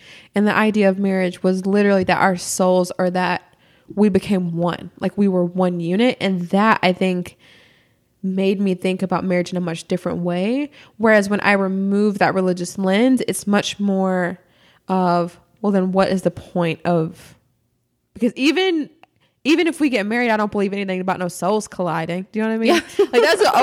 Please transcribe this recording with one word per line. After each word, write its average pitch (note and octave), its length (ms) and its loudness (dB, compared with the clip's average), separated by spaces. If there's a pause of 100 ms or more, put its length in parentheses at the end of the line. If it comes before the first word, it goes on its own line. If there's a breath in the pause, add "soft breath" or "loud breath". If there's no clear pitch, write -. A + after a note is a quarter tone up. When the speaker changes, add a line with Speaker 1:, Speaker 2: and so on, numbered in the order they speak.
(340 loud breath)
Speaker 1:
And G3+ 120 2
the G#3 80 2
idea G#3+ 340 2
of F#3+ 100 0
marriage F#3+ 440 -2
was F#3 240 0
literally G3+ 380 2
that F3+ 140 0
our F#3 200 2
souls F#3 600 0
are F#3 120 0
that F3+ 320 -2 (520 soft breath)
we G#3+ 140 4
became F#3 480 -2
one. E3+ 340 -4 (100)
Like, F#3+ 180 -4
we G3+ 100 4
were F3+ 160 2
one F3+ 360 -2
unit. G3 400 2
And F#3+ 300 -2
that, G#3+ 320 2
I F#3 100 2
think, F3+ 440 -2 (840 soft breath)
made F#3+ 380 0
me G3 140 2
think F#3 280 -2
about F3+ 220 -2
marriage F3+ 280 0
in F3+ 40 -4
a F3+ 40 -2
much E3+ 280 -6
different F3 300 -2
way. F#3+ 520 -2 (260 loud breath)
Whereas G#3+ 320 4
when G#3 120 0
I G3+ 120 2
remove G3 680 0
that F3+ 160 2
religious F3+ 440 -2
lens, G#3+ 500 2
it's - 180 -6
much - 320 -2
more F#3 600 -2 (500 soft breath)
of, F3 500 0 (240)
"Well, G#3 100 0
then F#3 200 0
what F#3+ 160 2
is F#3+ 140 -2
the F3 80 0
point E3+ 540 -4
of," E3+ 520 -4 (800)
because A3+ 200 -2
even, D4+ 560 0 (540)
even D#4+ 240 2
if - 120 -4
we D4+ 80 2
get A3+ 160 0
married, A#3 260 0
I G#3+ 60 2
don't G#3 140 0
believe G3+ 220 -2
anything F#3+ 280 -4
about F#3 200 -2
no F3+ 80 -2
souls G#3 400 -2
colliding. F3 640 -6
Do G#3+ 80 -4
you - 40 0
know A3 60 -2
what A3 60 -2
I - 20 -4
mean? A3+ 160 2
Speaker 2:
Yeah. E4+ 380 0
Speaker 1:
Like, A#3+ 100 4
that's E4 200 2
an D#4 100 4 (100)